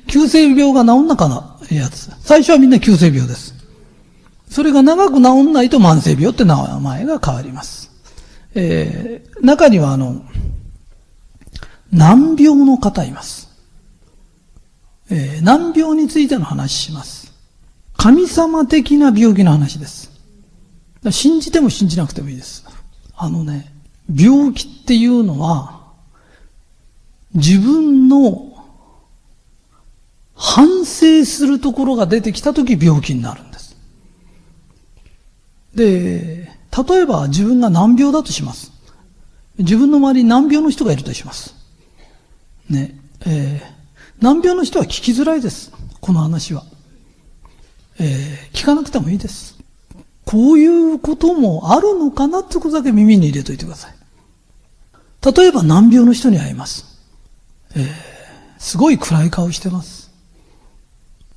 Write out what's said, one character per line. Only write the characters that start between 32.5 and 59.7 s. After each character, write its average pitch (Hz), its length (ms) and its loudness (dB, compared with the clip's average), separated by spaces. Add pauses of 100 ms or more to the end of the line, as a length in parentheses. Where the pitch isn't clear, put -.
と 302 100 -2
き 226 200 0
病 156 180 2
気 151 120 -6
に 123 80 -6
な 113 120 -10
る - 100 -20
ん - 80 -20
で - 80 -20
す。 - 160 -20 (2000)
で、 180 800 -2 (360)
例 370 140 2
え 349 40 0
ば 160 220 -4
自 151 160 -2
分 247 160 0
が 233 100 0
難 196 260 2
病 277 180 2
だ 311 80 -2
と - 100 -10
し 156 120 -8
ま 127 100 -10
す。 - 180 -20 (840)
自 190 180 0
分 277 160 2
の 294 60 2
周 269 220 2
り 247 40 2
に 233 60 2
難 262 180 2
病 302 140 0
の 311 80 0
人 - 160 -4
が 175 80 0
い - 20 -4
る 131 80 -8
と 135 100 -12
し - 120 -14
ま - 80 -20
す。 - 220 -20 (1120)
ね、 143 260 -6 (300)
え 143 360 -6 (580)
ー、 - 40 -4
難 277 180 2
病 359 140 0
の 359 80 -4
人 349 160 -4
は - 60 -2
聞 - 160 -10
き 240 100 -2
づ 240 140 -2
ら 320 100 -2
い 294 60 -6
で 226 80 -6
す。 - 220 -16 (280)
こ 190 140 -4
の 165 80 0
話 160 320 -6
は。 143 100 -10 (1400)
え 143 520 -8
ー、 - 60 -12
聞 - 80 -10
か 285 100 2
な 302 80 -4
く - 60 -12
て - 80 -6
も 156 120 -6
い 185 60 -2
い - 20 -2
で 196 100 -10
す。 - 320 -20 (640)
こ 240 280 2
う 311 60 6
い 302 60 6
う 330 340 2
こ 302 160 -6
と 330 180 0
も 190 400 0
あ 277 60 4
る 392 200 0
の 294 120 -2
か 277 160 -2
な 349 120 -4
っ 381 80 -8
て - 80 -8
こ 330 60 -6
と 320 100 -6
だ 311 100 -4
け 254 100 -2
耳 214 260 4
に 170 120 2
入 139 100 -4
れ 135 40 -8
と 139 100 -12
い 139 40 -12
て 160 80 -14
く 165 60 -14
だ - 40 -18
さ - 140 -20
い。 - 40 -20 (1400)
例 359 120 6
え 349 40 4
ば 247 120 -2
難 175 260 4
病 240 160 6
の 240 80 4
人 247 160 -2
に 190 100 2
会 139 120 -8
い - 20 -12
ま 127 120 -14
す。 - 200 -16 (920)
え 156 40 -6
ー、 135 100 -4 (680)
す - 200 -10
ご 277 120 2
い 269 80 2
暗 160 280 -2
い 170 40 -2
顔 175 220 -6
し - 80 -12
て 190 100 -10
ま 180 140 -8